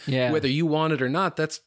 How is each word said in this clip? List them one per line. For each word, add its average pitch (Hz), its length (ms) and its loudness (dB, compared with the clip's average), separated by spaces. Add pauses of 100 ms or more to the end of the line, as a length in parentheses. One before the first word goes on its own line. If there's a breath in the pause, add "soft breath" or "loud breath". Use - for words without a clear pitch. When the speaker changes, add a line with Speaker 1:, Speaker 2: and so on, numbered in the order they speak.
Speaker 1:
Yeah. 131 260 0
Speaker 2:
whether 156 160 0
you 151 180 0
want 156 260 2
it 143 80 0
or 127 80 0
not, 170 280 0
that's - 300 -4